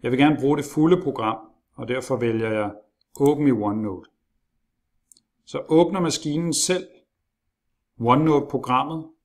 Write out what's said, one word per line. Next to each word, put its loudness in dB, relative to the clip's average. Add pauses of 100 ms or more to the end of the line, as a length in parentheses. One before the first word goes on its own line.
Jeg -2
vil 0
gerne 4
bruge 2
det -4 (100)
fulde 4
program, -4 (360)
og -12
derfor -4
vælger -2
jeg -4 (480)
åbn 2
i 4
OneNote. -4 (1300)
Så -10
åbner 4
maskinen -4
selv -2 (1120)
OneNote-programmet. 2 (160)